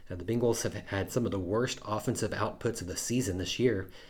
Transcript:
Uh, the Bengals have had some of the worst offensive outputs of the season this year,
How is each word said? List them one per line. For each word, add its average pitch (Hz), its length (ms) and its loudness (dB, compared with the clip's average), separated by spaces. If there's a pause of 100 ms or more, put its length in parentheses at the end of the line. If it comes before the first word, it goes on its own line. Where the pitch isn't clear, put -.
(120)
Uh, 92 40 -6
the 90 80 -6
Bengals 117 380 4
have - 140 -2
had 98 360 -2
some 120 140 2
of 95 60 0
the 98 80 0
worst 107 460 0
offensive 107 460 0
outputs 107 500 -2
of 87 60 -6
the 90 100 -4
season 107 420 0
this - 180 -2
year, 107 320 4 (200)